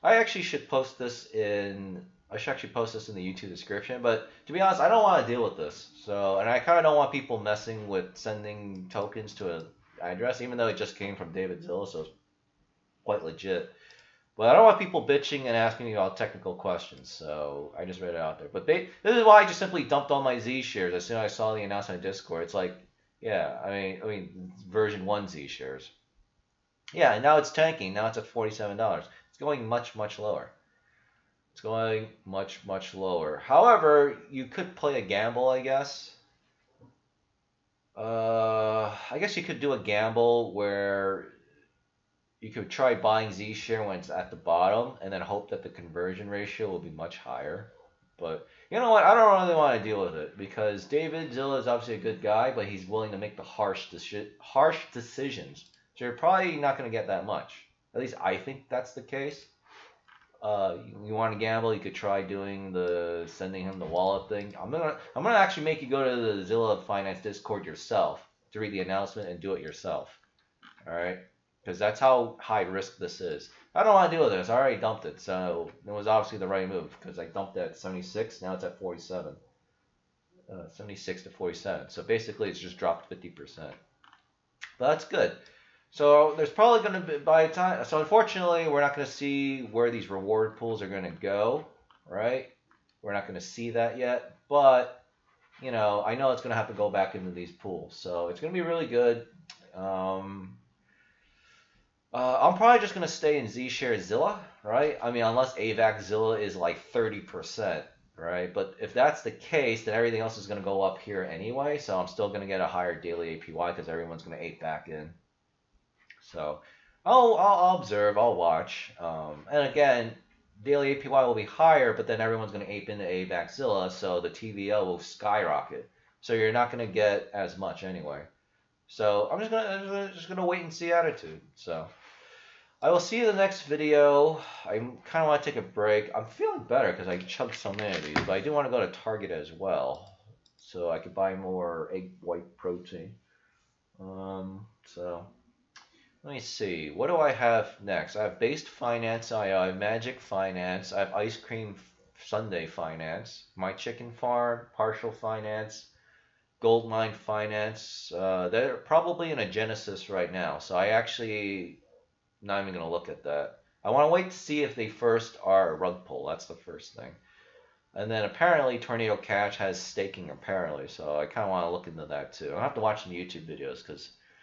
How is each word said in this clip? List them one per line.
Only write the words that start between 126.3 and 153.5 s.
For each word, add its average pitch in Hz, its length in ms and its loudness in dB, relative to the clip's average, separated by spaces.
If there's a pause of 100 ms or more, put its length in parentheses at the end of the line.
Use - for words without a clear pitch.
you're 110 180 4
not 123 200 2
gonna 120 160 -6
get 101 460 2
as 95 260 -4
much 92 240 -8
anyway. 76 400 -8 (640)
So 104 440 0
I'm 170 80 -2
just 220 120 -6
gonna, 220 160 0
I'm 196 140 -4
just 196 100 -8
gonna, 196 220 -6
just 175 160 -14
gonna 185 160 -4
wait 175 160 0
and 165 120 -12
see 170 200 -2
attitude. 147 480 0 (120)
So 82 340 -8 (920)
I 143 80 4
will 180 100 6
see 226 180 -4
you 233 120 4
in 196 60 4
the 196 60 4
next 190 220 2
video. 147 800 6 (240)
I 104 140 -4
kinda 127 480 -2
wanna 147 160 4
take 139 140 -6
a 113 40 -4
break. 104 540 2
I'm - 100 -4
feeling 392 380 -4
better 226 280 2
'cause 180 160 -8
I 90 120 -2
chugged 120 340 -6
so - 180 -8
many 101 240 -4
of 78 80 -6
these, 76 220 -2
but 95 60 0
I 95 80 0
do 147 120 -4
wanna 139 200 0
go 123 120 2
to 90 80 -4
Target - 380 -8
as 78 220 -8
well, 82 640 -4 (400)
so 87 320 -6
I 80 80 -2
could 90 160 -12
buy 95 220 0
more 90 580 -6
egg 92 280 -10
white 87 360 -8
protein. 90 580 -10 (840)
Um, 95 640 -12 (220)
so... 87 400 -10 (960)
Let 143 80 -12
me 127 60 -10
see. 87 500 -6
What 92 160 -4
do 170 120 2
I 151 140 4
have 117 520 2
next? 90 320 -4
I 104 80 -2
have 98 160 -4
Based 139 280 -2
Finance, 113 640 -4
I 107 180 -2
have 95 280 0
Magic 113 420 -4
Finance, 95 720 -4
I 98 100 0
have 95 120 -2
Ice 107 240 -2
Cream 110 400 -10
F-, - 480 -20
Sundae 101 400 -4
Finance, 80 800 -10 (120)